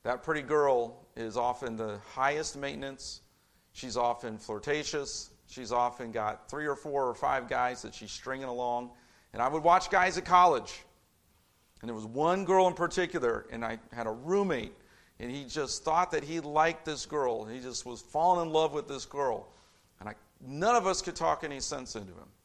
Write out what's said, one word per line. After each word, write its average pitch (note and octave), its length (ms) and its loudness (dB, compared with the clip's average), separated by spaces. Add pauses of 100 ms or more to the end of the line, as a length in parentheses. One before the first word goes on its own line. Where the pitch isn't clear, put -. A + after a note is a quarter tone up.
That B2 200 -2
pretty D#3 180 -2
girl C3 640 2 (100)
is A#2 220 -6
often B2 400 -2
the G#2+ 220 -6 (160)
highest C#3+ 420 -2
maintenance. C#3 640 -10 (520)
She's A#2+ 260 -6
often A#2+ 400 -2
flirtatious. C#3+ 880 -6 (180)
She's A#2+ 260 -8
often A#2+ 380 0
got G#2+ 380 -4
three D3+ 180 -6
or C#3+ 80 0
four C#3 320 -2
or A#2+ 80 0
five C3+ 360 0
guys B2 320 0
that A2+ 100 -12
she's G#2+ 180 -14
stringing C3 380 -8
along. B2 440 -4 (420)
And A2 80 -2
I C3 60 4
would D3+ 140 0
watch F3 280 6
guys F#3 260 4
at F#3 80 -4
college. E3+ 600 6 (1000)
And A2+ 60 -10
there A#2 60 -8
was A2 120 -8
one E3 400 0
girl F#3 200 6
in F3 60 2
particular, D#3+ 800 0
and A#2 100 -8
I A2+ 160 -6 (140)
had A#2 140 -6
a A2 40 -2
roommate, C#3+ 600 0 (460)
and A#2+ 120 -8
he C#3 140 -8
just C3 400 -6
thought F3 280 2
that D3 120 -2
he E3 160 -4
liked D#3 460 2
this D3+ 180 -6
girl. B2 400 -2
He A#2 160 -10
just B2 240 -10
was A#2+ 160 -12
falling E3+ 460 2
in D#3+ 80 -4
love D#3 180 4
with D3 160 -4
this C#3 160 -8
girl. C3+ 440 -4 (520)
And G#2+ 80 -10
I, G#2+ 60 -10 (260)
none D#3+ 360 2
of F#3+ 100 4
us F#3 160 2
could F3+ 120 -8
talk D#3+ 300 0
any C#3 160 -8
sense C3 340 -8
into G2 180 -10
him. F2 160 -20 (160)